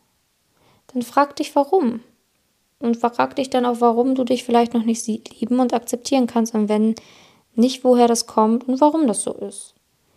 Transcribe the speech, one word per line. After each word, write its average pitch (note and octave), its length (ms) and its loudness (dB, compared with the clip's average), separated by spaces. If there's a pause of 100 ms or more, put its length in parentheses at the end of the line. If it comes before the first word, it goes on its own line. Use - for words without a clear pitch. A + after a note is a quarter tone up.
(920)
dann B3+ 80 -4
frag C#4+ 340 -2
dich, - 200 -6
warum. C#4+ 460 0 (800)
Und A#3 180 -2
frag B3 380 -2
dich C4 140 -4
dann B3 160 -2
auch, A#3+ 160 -2
warum A#3+ 340 2
du C4 80 -2
dich B3 200 -2
vielleicht A#3+ 300 2
noch A#3 100 0
nicht A3+ 200 -2
sie-, A3 200 -6 (160)
lieben B3 200 -2
und B3 140 0
akzeptieren B3 540 -2
kannst. A3+ 260 -2
Und G#3+ 160 0
wenn G#3+ 260 0 (600)
nicht, B3+ 280 0
woher A#3+ 240 4
das A#3 200 0
kommt A3+ 400 0
und C4 140 0
warum D4+ 260 4
das A#3 160 -2
so - 100 -6
ist. - 400 -14 (440)